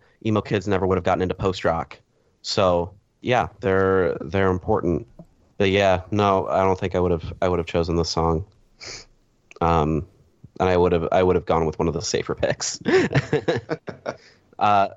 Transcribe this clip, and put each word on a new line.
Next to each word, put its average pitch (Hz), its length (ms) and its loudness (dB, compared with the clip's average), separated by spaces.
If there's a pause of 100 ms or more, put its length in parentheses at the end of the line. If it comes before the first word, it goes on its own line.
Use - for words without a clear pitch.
(260)
emo 107 160 2
kids 101 260 -2
never 95 180 2
would 92 120 2
have 82 80 -4
gotten 92 180 0
into 90 100 -2
post 95 320 -2
rock. 82 320 -2 (460)
So 90 500 0 (280)
yeah, 113 260 0 (140)
they're, 95 600 2
they're 95 300 0
important. 87 560 -2 (500)
But 95 140 2
yeah, 95 300 4 (100)
no, 101 360 2
I 95 160 2
don't 95 160 2
think 95 140 -4
I 92 60 2
would 90 120 2
have, 80 300 -4
I 92 80 0
would 90 80 0
have 82 80 -2
chosen 85 300 -2
this 82 160 0
song. 82 340 0 (1160)
Um, 80 440 0 (540)
and 92 100 2
I 90 80 2
would 87 140 4
have, 82 200 0
I 92 120 2
would 90 120 2
have 82 120 -2
gone 82 180 0
with 78 140 -6
one 82 80 0
of 78 80 -2
the 82 80 -6
safer - 320 -4
picks. - 500 -4
<laughs> - 40 -2 (1700)
Uh, 101 400 2